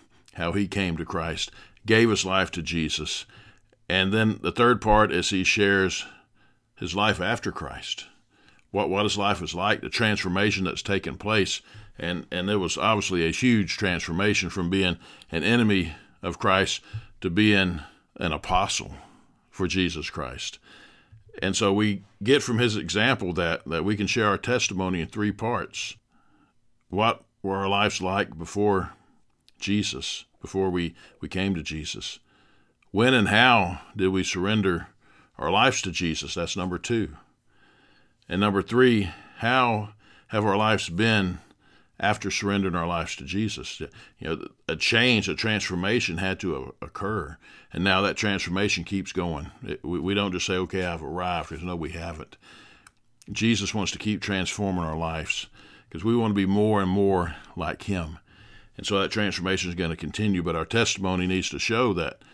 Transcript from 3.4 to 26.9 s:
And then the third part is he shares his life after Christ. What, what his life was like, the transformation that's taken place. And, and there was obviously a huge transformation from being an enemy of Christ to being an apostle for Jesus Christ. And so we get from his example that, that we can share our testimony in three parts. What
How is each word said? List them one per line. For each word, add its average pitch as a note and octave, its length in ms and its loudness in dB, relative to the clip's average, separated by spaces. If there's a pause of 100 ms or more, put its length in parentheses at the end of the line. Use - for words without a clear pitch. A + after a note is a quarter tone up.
And F#2+ 240 2
then A2 280 2
the F2 100 -2
third A#2+ 280 4
part G#2+ 320 4
is E2+ 180 0
he F#2+ 140 0
shares G2 640 2 (720)
his F2 200 -8
life G#2 240 2
after G2+ 320 -2
Christ. - 540 -10 (640)
What, G2 200 0
what G2 140 2
his G2+ 140 0
life G2 240 0
was D#2+ 140 -6
like, G2 260 0
the - 80 -8
transformation G2+ 760 0
that's - 160 -4
taken F#2+ 360 -2
place. G2+ 440 0 (360)
And, E2+ 320 -6
and F2+ 200 -4
there G#2 100 2
was F2 180 -2
obviously F#2 480 2
a E2 60 2
huge A2 460 2
transformation F#2 720 0
from F2 200 -2
being F#2 280 2 (340)
an D#2+ 120 -2
enemy G2+ 500 4 (280)
of F2+ 160 -6
Christ F#2+ 440 2 (400)
to F#2+ 80 -2
being F#2+ 500 4 (380)
an E2 160 -2
apostle F#2 600 -2 (560)
for F#2 180 -2
Jesus E2+ 420 -2
Christ. - 500 -10 (840)
And F#2+ 140 0
so G#2 160 4
we G#2 320 2 (200)
get C#3 200 4
from A#2 160 0
his A#2 160 2
example G#2 580 0
that, E2 320 -2
that E2 200 -2
we G#2 100 2
can G2 120 -2
share A2 200 2
our G2 100 2
testimony F#2+ 640 -2
in D#2 60 -4
three G#2 240 -2
parts. - 640 -6 (920)
What G#2+ 340 0 (180)